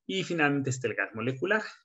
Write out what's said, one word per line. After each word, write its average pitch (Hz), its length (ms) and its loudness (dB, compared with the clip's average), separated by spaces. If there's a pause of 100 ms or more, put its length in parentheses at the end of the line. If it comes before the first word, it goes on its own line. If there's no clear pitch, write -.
y 190 160 -2
finalmente 143 480 2
está 123 160 -2
el 104 80 0
gas 98 180 -2
molecular. 131 520 0 (200)